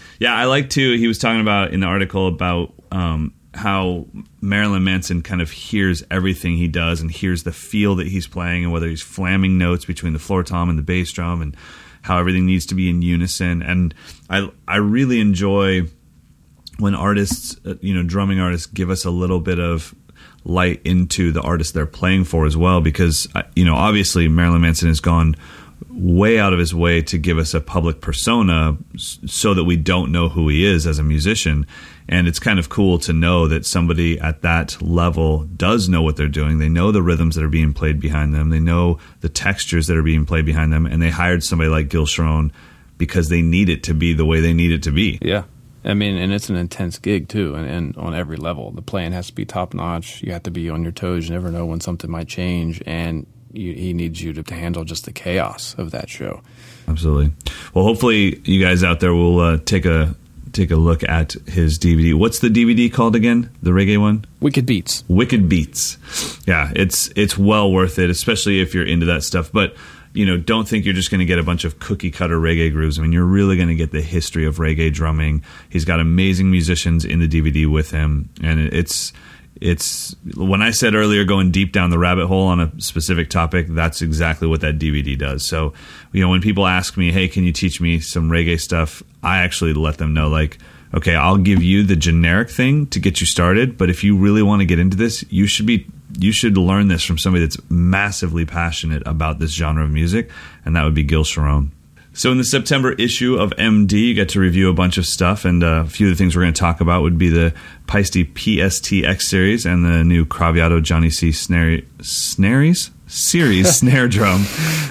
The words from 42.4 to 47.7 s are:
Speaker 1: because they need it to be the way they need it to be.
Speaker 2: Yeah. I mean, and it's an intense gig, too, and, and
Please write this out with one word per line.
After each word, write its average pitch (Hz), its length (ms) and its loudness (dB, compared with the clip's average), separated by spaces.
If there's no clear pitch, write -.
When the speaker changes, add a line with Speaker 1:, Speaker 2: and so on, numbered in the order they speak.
Speaker 1:
because 82 320 -2
they 85 120 2
need 87 280 2
it 82 140 -2
to 82 100 -2
be 85 200 0
the 78 120 0
way 80 160 2
they 82 120 2
need 82 180 2
it 73 120 -2
to 76 80 -2
be. 90 300 0
Speaker 2:
Yeah. - 220 -2
I 107 80 -2
mean, 101 240 -2
and 92 160 -2
it's 101 160 -6
an 101 60 -2
intense 87 420 -6
gig, 95 320 -4
too, 87 260 -4
and, 78 140 -8
and 80 280 -8